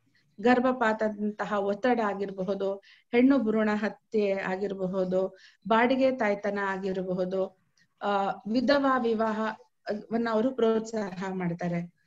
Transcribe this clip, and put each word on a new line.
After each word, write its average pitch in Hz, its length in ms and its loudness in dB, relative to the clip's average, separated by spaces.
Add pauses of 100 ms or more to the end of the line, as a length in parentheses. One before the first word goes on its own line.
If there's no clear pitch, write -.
(420)
ಗರ್ಭಪಾತದಂತಹ 214 1120 0
ಒತ್ತಡ 202 460 0
ಆಗಿರಬಹುದು, 196 760 -4 (360)
ಹೆಣ್ಣು 262 260 6
ಭ್ರೂಣ 214 360 2
ಹತ್ಯೆ 208 580 -2
ಆಗಿರಬಹುದು, 190 1080 -2 (300)
ಬಾಡಿಗೆ 247 440 4
ತಾಯ್ತನ 202 500 -2
ಆಗಿರಬಹುದು, 190 1000 -2 (420)
ಆ, 202 280 0
ವಿಧವಾ 262 680 2
ವಿವಾಹವನ್ನ 220 1300 -4
ಅವರು 220 200 2
ಪ್ರೋತ್ಸಾಹ 214 800 -2
ಮಾಡ್ತಾರೆ. 175 460 -4 (280)